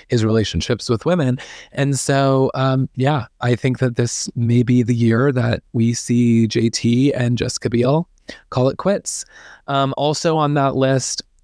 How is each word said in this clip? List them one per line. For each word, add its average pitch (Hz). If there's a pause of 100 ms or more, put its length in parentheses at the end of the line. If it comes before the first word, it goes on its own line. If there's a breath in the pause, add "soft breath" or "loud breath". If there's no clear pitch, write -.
his 117
relationships 110
with 113
women. 147 (360 loud breath)
And 139
so, 135
um, 131
yeah, 131 (140)
I 123
think 127
that 123
this -
may 120
be 123
the 120
year 117
that 117
we 117
see 117
J 113
T 123
and 123
Jessica -
Biel 127 (420 loud breath)
call 127
it -
quits. - (420 loud breath)
Um, 139
also 156
on 147
that 139
list, 131 (220)